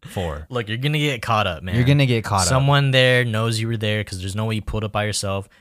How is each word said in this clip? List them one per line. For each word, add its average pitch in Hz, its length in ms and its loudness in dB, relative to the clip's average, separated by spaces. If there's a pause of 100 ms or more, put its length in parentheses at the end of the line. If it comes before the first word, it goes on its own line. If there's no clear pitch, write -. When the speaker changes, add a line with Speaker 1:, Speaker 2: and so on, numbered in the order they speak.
Speaker 1:
for? 80 460 -6
Speaker 2:
Look, 120 180 -4
you're 110 80 -6
gonna 147 220 -2
get 143 240 -2
caught 107 240 2
up, 85 160 -4
man. 92 120 -4
Speaker 1:
You're 120 100 4
gonna 143 200 6
get 120 180 2
caught 101 200 0
up. - 60 2
Speaker 2:
Someone 139 420 4
there 127 340 4
knows 113 360 0
you 113 80 -2
were 117 100 -2
there 107 260 -2
'cause 92 160 -8
there's 95 160 -6
no 110 80 -2
way 110 120 -2
you 104 60 -4
pulled 107 220 -4
up 104 80 -6
by 104 120 0
yourself, 98 440 -4 (120)